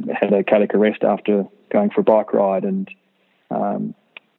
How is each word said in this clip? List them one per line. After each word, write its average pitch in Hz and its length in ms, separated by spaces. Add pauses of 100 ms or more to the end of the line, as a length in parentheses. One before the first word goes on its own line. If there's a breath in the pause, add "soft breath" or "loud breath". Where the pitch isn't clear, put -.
(140)
had - 180
a 98 120
cardiac 104 300
arrest 104 300
after 104 400 (260)
going 104 200
for - 100
a 101 40
bike 107 300
ride, 98 300
and, 95 240 (640)
um, 104 420 (460)